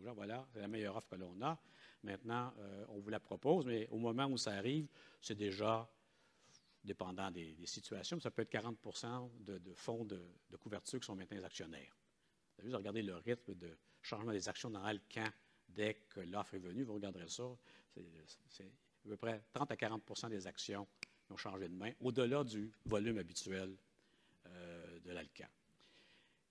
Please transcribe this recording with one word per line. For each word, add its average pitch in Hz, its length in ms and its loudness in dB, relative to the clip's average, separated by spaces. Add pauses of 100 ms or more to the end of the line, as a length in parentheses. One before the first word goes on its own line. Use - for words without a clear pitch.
gens, 117 100 -6
voilà, 107 400 -4
c'est 110 60 -8
la 101 80 -2
meilleure 107 300 0
offre - 100 -4
que - 80 -8
l'on 92 260 -6
a. 156 160 2 (460)
Maintenant, 117 560 0
euh, 101 300 -8
on 104 100 -6
vous 101 100 -4
la 107 120 2
propose, 139 440 6
mais 117 220 2
au 110 100 -2
moment 117 300 4
où 127 100 4
ça 110 140 2
arrive, 131 360 4 (340)
c'est 107 140 -2
déjà, 107 540 4 (920)
dépendant 95 480 -2
des, 82 220 -6
des 85 120 -12
situations, - 540 -4
ça 120 120 0
peut 113 100 2
être 110 80 0
quarante 117 300 0
pour - 180 -8
cent 123 340 -4 (100)
de, 98 160 -6
de 90 160 -12
fonds 117 300 0
de, 98 160 -4 (300)
de - 80 -10
couverture 107 420 -4
qui - 60 -6
sont 104 100 -4
maintenant 95 220 -6
les 92 80 -4
actionnaires. 80 500 -8 (600)
Vous - 60 -18
avez 107 80 -6
juste 123 80 2
regardé 101 260 0
le 95 120 0
rythme 101 380 -2
de 87 240 -10 (240)
changement 113 300 -2
des 98 180 2
actions 120 200 -2
dans 101 140 -4
Alcan 107 440 0 (400)
dès 107 420 2
que 98 120 -6
l'offre 95 340 -2
est 95 40 -4
venue, 90 240 -2
vous 107 120 -2
regarderez 92 340 -4
ça, 123 260 -4 (380)
c'est, 90 120 -10 (440)
c'est - 140 -14
à - 460 -16
peu 104 80 -2
près 113 260 0 (100)
trente 139 180 4
à 110 60 0
quarante 110 260 2
pour - 140 -6
cent 117 120 0
des 95 180 0
actions 101 400 -2 (380)
qui - 80 -12
ont 92 40 -8
changé 95 300 -2
de 87 80 -6
main, 104 240 0
au-delà 123 440 6
du 110 280 0 (140)
volume 110 320 6
habituel, 95 580 -2 (720)
euh, 85 540 -10
de 90 100 -10
l'Alcan. 80 360 -6 (1040)